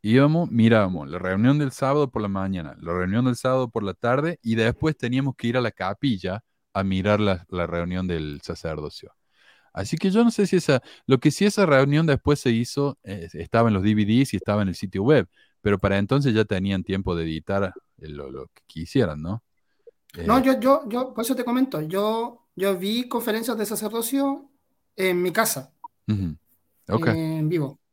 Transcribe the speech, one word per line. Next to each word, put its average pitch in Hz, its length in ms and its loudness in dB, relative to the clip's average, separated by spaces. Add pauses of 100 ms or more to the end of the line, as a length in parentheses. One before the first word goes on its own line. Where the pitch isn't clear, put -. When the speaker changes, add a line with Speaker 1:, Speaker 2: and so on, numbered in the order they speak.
Speaker 1:
Íbamos, 143 480 4
mirábamos 104 580 4
la 85 100 -8
reunión 104 400 2
del 139 140 -2
sábado 139 380 0
por 113 120 -4
la 101 60 -4
mañana, 95 520 -4
la 85 120 -8
reunión 95 320 0
del 123 120 0
sábado 127 340 0
por 110 120 -4
la 95 120 -4
tarde, 143 480 -2
y 113 120 0
después 120 420 0
teníamos 127 380 -2
que 117 140 -4
ir 120 80 0
a 127 60 2
la 113 100 -2
capilla 98 720 -4 (300)
a 98 100 0
mirar 95 360 2
la, 95 280 0
la 87 180 -2
reunión 87 400 -4
del 78 360 -6
sacerdocio. 78 720 -10 (580)
Así 107 240 -6
que 190 140 0
yo 220 120 4
no 233 80 6
sé 202 160 0
si 185 100 2
esa, 143 260 2 (240)
lo 131 120 4
que 151 120 4
sí 196 160 2
esa 202 200 4
reunión 143 400 4
después 143 340 2
se 127 100 0
hizo, 127 540 -2
eh, 92 280 -10
estaba 113 360 2
en 107 60 4
los 95 80 2
D 104 120 4
V 104 100 2
Ds 117 300 2
y - 20 -2
estaba 104 260 0
en 98 60 0
el 87 60 -4
sitio 95 280 -4
web, 120 260 4 (340)
pero 101 160 2
para 98 200 2
entonces 131 360 2
ya 110 100 4
tenían 98 400 -2
tiempo 92 320 -2
de 82 80 -2
editar, 90 480 -4 (260)
eh, 80 100 -16
lo, 71 220 -12
lo 65 180 -14
que - 180 -20
quisieran, 82 560 -2
¿no? 98 200 -8 (840)
Speaker 2:
No, 233 120 4
Speaker 1:
Eh, 254 60 2
Speaker 2:
yo, 254 160 2
yo, 269 280 2
yo, 247 260 -6
por 226 100 -4
eso 269 100 -2
te 240 100 -4
comento, 254 360 -2
yo, 214 760 -4
yo 190 220 -2
vi 220 320 -4
conferencias 226 480 -4
de 214 100 -4
sacerdocio 233 840 -4 (440)
en 180 280 0
mi 180 100 0
casa, 180 400 -2 (340)
Speaker 1:
Ujú. 95 300 -2 (520)
Ok. 113 200 0
Speaker 2:
eh, 160 300 -2
en 156 100 -2
vivo. 156 320 -4 (120)